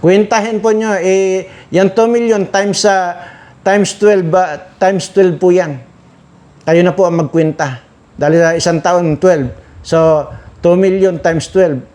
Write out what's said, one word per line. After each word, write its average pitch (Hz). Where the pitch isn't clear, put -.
Kwentahin 208
po 214
nyo, 214
eh, 190
yung 190
two 226
million 233
times, 196
ah, 185
times 196
twelve, 202
ah, 175
times 190
twelve 185
po 180
yan. 160
Kayo 165
na 180
po 180
ang 170
magkwenta. 156
Dahil 156
sa 165
isang 170
taon, 175
twelve. 160
So, 160
two 175
million 190
times 165
twelve. 170